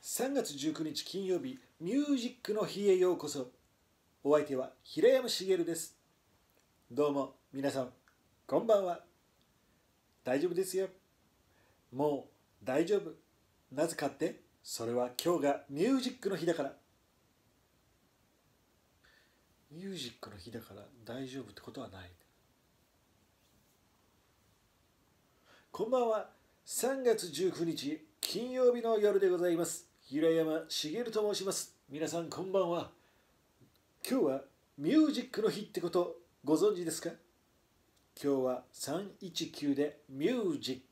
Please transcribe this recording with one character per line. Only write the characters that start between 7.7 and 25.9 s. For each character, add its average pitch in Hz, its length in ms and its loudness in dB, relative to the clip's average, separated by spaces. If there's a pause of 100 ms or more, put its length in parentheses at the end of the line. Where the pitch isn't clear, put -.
さ 135 120 -2
ん、 123 100 -8 (560)
こ 151 100 2
ん 226 80 0
ば 208 140 6
ん 190 40 0
は。 175 200 -4 (1200)
大 131 160 0
丈 180 80 0
夫 175 60 -4
で 190 100 0
す 185 120 -6
よ。 190 120 0 (1040)
も 143 360 -2 (340)
う - 20 -20
大 143 200 2
丈 202 120 2
夫。 165 180 -4 (560)
な 147 160 0
ぜ 165 80 -6
か 143 140 -4
っ - 80 -8
て、 - 260 -4 (220)
そ - 220 -8
れ 120 60 -2
は 123 200 0 (100)
今 170 140 2
日 139 80 0
が 139 240 2
ミ 139 140 -4
ュ 262 160 4
ー - 20 0
ジ 254 100 -4
ッ - 100 -12
ク 202 100 -2
の 190 60 0
日 160 100 -4
だ 165 80 4
か 147 100 -2
ら。 131 120 -8 (3000)
ミ 170 140 -12
ュ 196 80 -6
ー 180 40 -6
ジ 131 120 -8
ッ - 120 -14
ク 104 100 -12
の 98 60 -16
日 104 140 -16
だ 113 100 -8
か 101 140 -18
ら 104 100 -18 (200)
大 127 240 -8
丈 131 140 -10
夫 104 100 -16
っ - 20 -20
て - 60 -18
こ - 100 -16
と 139 100 -12
は - 80 -10
な 92 160 -16
い。 90 60 -20 (3500)
こ - 160 -4
ん 233 40 -6